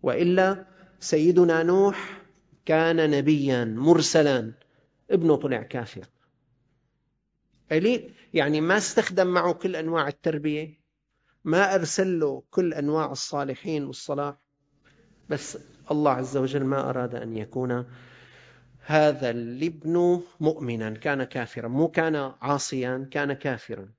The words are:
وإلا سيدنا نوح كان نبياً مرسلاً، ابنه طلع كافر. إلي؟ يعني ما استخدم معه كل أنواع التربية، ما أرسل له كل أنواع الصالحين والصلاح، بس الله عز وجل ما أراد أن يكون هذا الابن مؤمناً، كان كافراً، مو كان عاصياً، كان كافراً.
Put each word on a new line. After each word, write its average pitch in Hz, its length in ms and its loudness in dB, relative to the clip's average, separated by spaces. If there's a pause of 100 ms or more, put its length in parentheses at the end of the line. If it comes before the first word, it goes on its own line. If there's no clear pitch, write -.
وإلا 185 640 2 (340)
سيدنا 165 600 4
نوح 190 600 0 (440)
كان 160 440 2
نبياً 139 540 2
مرسلاً، 139 880 4 (580)
ابنه 165 260 4
طلع 127 260 -2
كافر. 113 440 -10 (1700)
إلي؟ 196 380 0 (240)
يعني 151 260 2
ما 170 160 2
استخدم 190 500 2
معه 180 260 2
كل 180 240 -4
أنواع 160 320 -2
التربية، 151 720 -6 (640)
ما 185 300 2
أرسل 180 460 0
له 143 300 -2
كل 180 240 0
أنواع 147 380 -2
الصالحين 143 720 -6
والصلاح، 143 520 -8 (920)
بس - 300 -8 (320)
الله 151 200 2
عز 127 260 -2
وجل 135 280 -2
ما 135 260 -2
أراد 123 240 -6
أن 113 220 -10
يكون 123 500 -6 (960)
هذا 151 500 2
الابن 160 920 0 (180)
مؤمناً، 127 500 -2
كان 131 340 -4
كافراً، 120 440 -8
مو 143 200 0
كان 160 280 0 (240)
عاصياً، 131 680 -4
كان 143 220 -4
كافراً. 113 560 -8 (100)